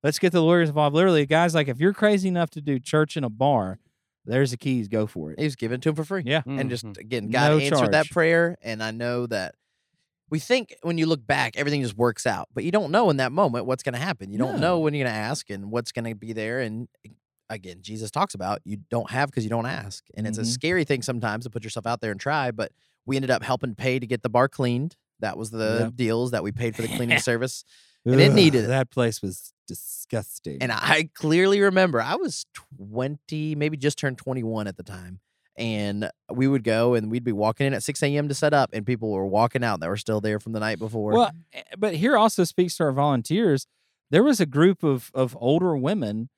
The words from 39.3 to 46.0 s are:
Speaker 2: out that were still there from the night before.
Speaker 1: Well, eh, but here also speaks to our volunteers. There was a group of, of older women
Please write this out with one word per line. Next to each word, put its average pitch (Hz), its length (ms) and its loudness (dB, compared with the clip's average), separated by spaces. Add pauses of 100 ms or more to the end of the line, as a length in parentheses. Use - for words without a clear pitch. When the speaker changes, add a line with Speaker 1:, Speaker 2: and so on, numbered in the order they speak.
Speaker 2:
out 104 180 -2
that 82 80 -4
were 101 80 -4
still 107 240 -2
there 107 180 -2
from 113 140 -10
the 107 60 -4
night 107 200 -2
before. 107 340 -4
Speaker 1:
Well, 220 180 4 (220)
eh, - 80 -14 (160)
but 196 180 -2
here 240 200 2
also 214 280 4
speaks 180 340 0
to 170 60 0
our 143 100 2
volunteers. 143 760 2 (440)
There 185 120 6
was 269 160 4
a 175 60 4
group 160 380 4
of, 135 300 0
of 131 260 0
older 156 360 2
women 127 640 -2